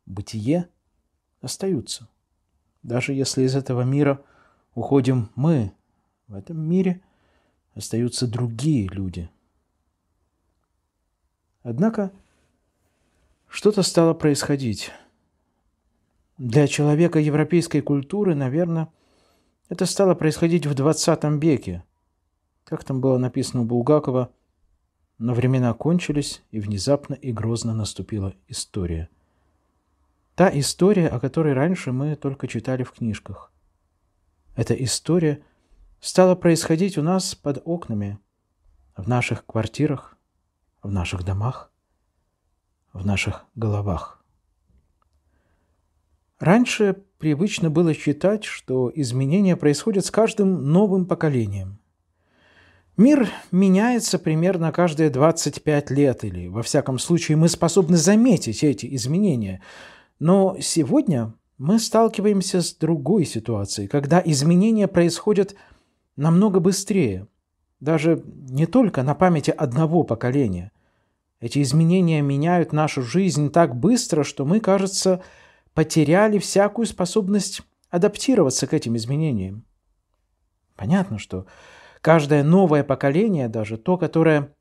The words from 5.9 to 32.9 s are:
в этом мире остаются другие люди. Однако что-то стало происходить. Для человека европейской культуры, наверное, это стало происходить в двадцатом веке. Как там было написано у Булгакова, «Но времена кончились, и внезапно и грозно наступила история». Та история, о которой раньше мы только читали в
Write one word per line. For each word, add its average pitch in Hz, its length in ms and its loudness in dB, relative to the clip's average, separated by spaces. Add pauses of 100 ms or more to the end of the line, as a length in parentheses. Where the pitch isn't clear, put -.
в 104 40 -16
этом 156 280 -12
мире 180 400 -2 (720)
остаются 120 500 -4
другие 117 640 -2
люди. 90 420 -8 (2250)
Однако 190 520 -4 (1400)
что-то 208 300 0
стало 165 320 2
происходить. 143 760 -2 (1500)
Для 135 300 2
человека 151 500 2
европейской 151 640 0
культуры, 151 540 -2
наверное, 160 540 -2 (800)
это 180 180 -4
стало 190 260 2
происходить 165 540 0
в 143 80 -2
двадцатом 151 640 0
веке. 117 440 -2 (800)
Как - 200 -10
там 131 180 -4
было 131 160 2
написано 127 460 -4
у - 20 0
Булгакова, 127 680 0 (840)
«Но 117 160 -4
времена 123 400 0
кончились, 147 760 -4
и 110 80 -8
внезапно 107 560 -4
и 127 160 -10
грозно 113 420 -4
наступила 98 600 -6 (120)
история». 85 640 -8 (1300)
Та 180 180 4
история, 175 540 0
о 120 120 -4
которой 147 340 -2
раньше 147 380 -2
мы 143 240 -4
только 135 320 -8
читали 127 360 -6
в - 80 -10